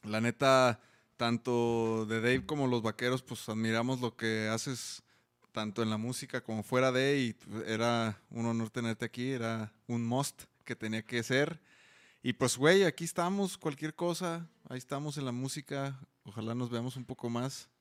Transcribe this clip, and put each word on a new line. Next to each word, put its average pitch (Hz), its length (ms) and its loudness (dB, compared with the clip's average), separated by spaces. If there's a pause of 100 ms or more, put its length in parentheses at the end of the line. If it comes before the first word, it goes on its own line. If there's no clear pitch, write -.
la 110 180 -2
neta, 127 600 6 (360)
tanto 117 880 2
de 110 140 0
Dave 123 260 2
como 147 200 0
los 123 160 2
Vaqueros, 123 400 -2
pues, - 260 -10
admiramos 113 520 0
lo 120 160 -4
que 110 320 -2
haces 113 540 -6 (500)
tanto 107 300 -2
en 110 80 2
la 107 80 0
música 123 440 -6
como 110 220 -4
fuera 127 260 4
de, 135 280 4
y 120 180 0 (300)
era 113 540 2 (100)
un 117 160 -2
honor 113 240 0
tenerte 117 340 -4
aquí, 123 260 -4
era 113 420 -4 (140)
un 120 180 -2
must 123 400 -2 (200)
que 120 100 -6
tenía 110 280 -4
que 120 200 -2
ser. 143 380 2 (640)
Y 127 80 2
pues, 123 240 2
güey, 165 280 8
aquí 170 200 0
estamos, 185 520 -2
cualquier 151 380 -6
cosa, 170 540 -4 (200)
ahí 127 100 -8
estamos 139 400 -6
en 139 80 -4
la 127 40 -2
música, 135 720 -4 (240)
ojalá 110 320 -6
nos 123 140 -2
veamos 120 260 -4
un 127 80 -10
poco 127 260 -6
más. 123 380 -4 (120)